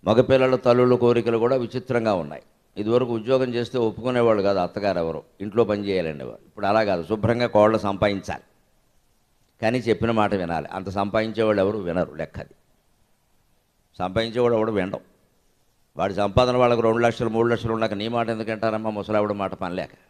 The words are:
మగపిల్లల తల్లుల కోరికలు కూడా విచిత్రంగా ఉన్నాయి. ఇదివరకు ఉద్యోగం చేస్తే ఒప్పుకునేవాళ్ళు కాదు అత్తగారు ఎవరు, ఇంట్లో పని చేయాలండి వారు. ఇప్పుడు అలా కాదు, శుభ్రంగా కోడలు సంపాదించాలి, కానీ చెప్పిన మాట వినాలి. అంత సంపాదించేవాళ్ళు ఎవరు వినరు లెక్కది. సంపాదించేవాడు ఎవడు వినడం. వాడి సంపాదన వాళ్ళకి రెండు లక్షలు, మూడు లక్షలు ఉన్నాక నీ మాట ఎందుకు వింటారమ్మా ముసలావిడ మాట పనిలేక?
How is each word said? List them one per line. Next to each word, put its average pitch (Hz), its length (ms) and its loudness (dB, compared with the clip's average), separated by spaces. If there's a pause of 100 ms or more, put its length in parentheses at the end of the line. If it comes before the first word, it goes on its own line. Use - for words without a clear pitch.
మగపిల్లల 127 520 4
తల్లుల 123 380 4
కోరికలు 117 440 2
కూడా 123 180 2
విచిత్రంగా 120 580 -2
ఉన్నాయి. 73 280 -6 (340)
ఇదివరకు 117 360 0
ఉద్యోగం 123 420 0
చేస్తే 120 240 -4
ఒప్పుకునేవాళ్ళు 113 640 2
కాదు 98 160 2
అత్తగారు 92 400 -2
ఎవరు, 80 260 -4 (160)
ఇంట్లో 107 240 0
పని 104 240 -2
చేయాలండి 80 360 -2
వారు. 60 220 -12
ఇప్పుడు 101 200 -6
అలా 110 180 4
కాదు, 92 180 0
శుభ్రంగా 110 440 0
కోడలు 107 320 6
సంపాదించాలి, 98 640 -2 (1200)
కానీ 117 160 0
చెప్పిన 113 320 0
మాట 104 240 0
వినాలి. 85 380 -4
అంత 92 160 -10
సంపాదించేవాళ్ళు 104 760 0
ఎవరు 104 160 0
వినరు 85 360 -4
లెక్కది. - 400 -12 (1400)
సంపాదించేవాడు 113 560 -2
ఎవడు 110 180 0
వినడం. 98 280 -2 (960)
వాడి 98 180 -2
సంపాదన 113 420 2
వాళ్ళకి 120 240 4
రెండు 113 180 2
లక్షలు, 117 300 0
మూడు 113 200 0
లక్షలు 113 240 -2
ఉన్నాక 110 200 -2
నీ 104 160 -4
మాట 117 200 -2
ఎందుకు 110 220 -6
వింటారమ్మా 110 400 -4
ముసలావిడ 104 420 -2
మాట 98 220 -4
పనిలేక? 90 360 -8 (200)